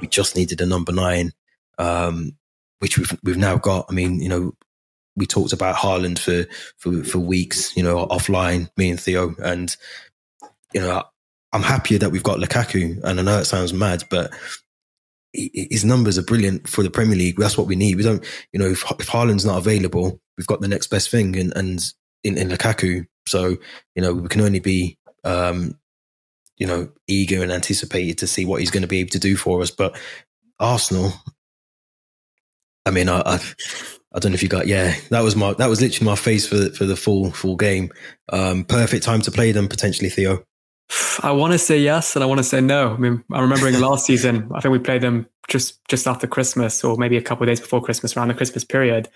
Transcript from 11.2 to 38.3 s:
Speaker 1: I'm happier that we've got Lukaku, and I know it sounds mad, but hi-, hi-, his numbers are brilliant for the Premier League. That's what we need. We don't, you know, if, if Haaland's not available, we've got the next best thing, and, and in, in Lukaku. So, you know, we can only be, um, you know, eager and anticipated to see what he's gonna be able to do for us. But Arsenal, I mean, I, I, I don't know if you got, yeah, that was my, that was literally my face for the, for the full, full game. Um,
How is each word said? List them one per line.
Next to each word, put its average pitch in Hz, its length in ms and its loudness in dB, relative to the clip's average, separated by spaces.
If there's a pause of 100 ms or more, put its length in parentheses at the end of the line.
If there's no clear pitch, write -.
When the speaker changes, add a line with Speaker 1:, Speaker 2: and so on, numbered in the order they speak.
Speaker 1:
I'm 104 120 0
happier 120 340 2
that 101 140 2
we've 92 100 -2
got 104 160 0
Lukaku, 90 680 -2
and 92 160 -2
I 92 40 0
know 104 160 4
it 87 60 -2
sounds 90 280 -2
mad, 92 380 0
but 87 180 -2 (1040)
hi-, - 200 -6
hi-, 92 160 -4
his 104 120 0
numbers 107 360 4
are 87 40 -4
brilliant 98 460 0
for 104 140 0
the 90 80 0
Premier 110 260 2
League. 90 200 0
That's 104 200 2
what - 80 2
we 95 100 -2
need. 95 220 2
We 104 60 0
don't, 110 200 2 (300)
you 101 60 -2
know, 98 80 2
if, 92 160 0 (160)
if - 80 -8
Haaland's 117 360 2
not 98 140 2
available, 92 640 0 (160)
we've 90 80 -10
got 101 160 0
the 98 60 -2
next 98 220 -2
best 101 200 0
thing, 98 260 2
and, 92 220 0
and 92 260 -2 (400)
in, 95 140 0
in 92 120 0
Lukaku. 90 580 0 (180)
So, 90 320 0 (380)
you 90 80 0
know, 90 100 2
we 87 160 -4
can 107 120 2
only 98 180 4
be, 92 400 0 (240)
um, 90 560 -2 (800)
you 95 100 -4
know, 87 220 -4 (180)
eager 98 340 0
and 90 100 -2
anticipated 90 680 -4
to 92 80 -4
see 95 180 -2
what 92 140 -2
he's 90 100 -2
gonna 95 160 0
be 92 140 -2
able 92 100 -4
to 90 100 -4
do 98 160 2
for 90 280 0
us. 87 80 -4
But - 280 -2 (600)
Arsenal, 101 520 0 (1700)
I 95 60 2
mean, 92 180 2
I, 90 120 2
I, 90 180 0 (760)
I - 40 -2
don't 101 120 2
know 90 40 0
if 90 80 -2
you 95 60 0
got, 92 180 0
yeah, 92 280 2 (140)
that 117 120 2
was 107 140 2
my, 101 180 2
that 127 140 0
was 110 140 2
literally 123 280 2
my 101 60 2
face 107 320 2
for 104 80 -2
the, 98 160 4
for - 140 -2
the 95 100 0
full, 95 360 2
full 92 260 -2
game. 95 340 0 (380)
Um, 92 340 0